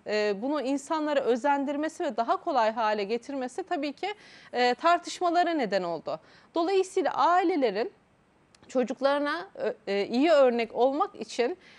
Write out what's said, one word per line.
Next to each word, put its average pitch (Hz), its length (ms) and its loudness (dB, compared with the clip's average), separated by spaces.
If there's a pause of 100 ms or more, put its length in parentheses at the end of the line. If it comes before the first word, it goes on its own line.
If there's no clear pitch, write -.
e, 208 340 0
bunu 285 200 -2
insanlara 285 580 -2
özendirmesi 285 840 0
ve 269 140 -4
daha 269 200 0
kolay 247 340 0
hale 214 320 -2
getirmesi 247 600 -6
tabii 294 300 -4
ki, 403 200 -6 (400)
e, 247 200 2
tartışmalara 339 800 0
neden 202 320 0
oldu. 160 360 -6 (360)
Dolayısıyla 370 560 2
ailelerin 311 800 2 (760)
çocuklarına, 285 880 0
ö-, - 180 -4 (140)
e, 196 180 0
iyi 277 260 2
örnek 247 440 4
olmak 277 400 0
için, 247 420 -4 (220)